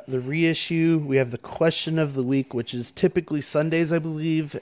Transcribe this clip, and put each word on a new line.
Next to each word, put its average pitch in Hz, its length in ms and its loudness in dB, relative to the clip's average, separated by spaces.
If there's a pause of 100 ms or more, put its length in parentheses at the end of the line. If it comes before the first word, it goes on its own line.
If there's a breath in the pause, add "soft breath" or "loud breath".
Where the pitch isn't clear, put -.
the 131 120 -2
reissue. 165 840 2
We 139 140 2
have 127 140 2
the 120 80 -6
question - 580 0
of 147 160 0
the 135 100 -2
week, 135 300 0
which 120 220 -4
is 120 160 -6
typically 160 500 0
Sundays, 160 500 0
I 165 60 2
believe. 156 640 -2